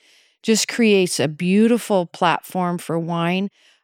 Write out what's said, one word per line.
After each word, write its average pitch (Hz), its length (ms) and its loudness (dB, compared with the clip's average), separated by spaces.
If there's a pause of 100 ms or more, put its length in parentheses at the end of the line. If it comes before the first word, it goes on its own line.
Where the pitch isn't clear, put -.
(440)
just 220 240 0
creates 202 500 2
a 131 80 0
beautiful 190 800 2
platform 175 720 -2
for 165 180 -6
wine. 170 540 -4 (340)